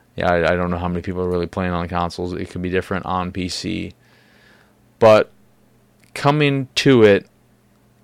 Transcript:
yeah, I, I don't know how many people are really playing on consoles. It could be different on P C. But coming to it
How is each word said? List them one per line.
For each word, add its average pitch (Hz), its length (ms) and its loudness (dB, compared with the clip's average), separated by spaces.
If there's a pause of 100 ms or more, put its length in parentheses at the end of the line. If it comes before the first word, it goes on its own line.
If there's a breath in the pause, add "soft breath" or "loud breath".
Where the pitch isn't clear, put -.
(160 loud breath)
yeah, 87 160 -2
I, 87 220 0
I - 20 0
don't 90 160 -4
know 87 60 -4
how 90 100 -6
many 87 140 -6
people 90 200 -8
are 90 80 -4
really 87 180 -4
playing 90 260 -6
on 87 160 -6
consoles. 90 440 -6
It 87 160 -10
could 90 120 -10
be 90 80 -6
different 92 360 -4
on 90 260 -6
P 90 180 -8
C. 90 440 -10 (1040 soft breath)
But 110 320 6 (840)
coming 143 600 0
to 127 280 6
it 101 240 6 (760)